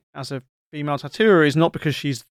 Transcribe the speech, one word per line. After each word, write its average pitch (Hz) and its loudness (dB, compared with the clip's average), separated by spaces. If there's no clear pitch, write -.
as 139 -12
a 131 -10
female 147 -6
tattooer 180 2
is 143 2
not 165 4
because - -4
she's 135 -8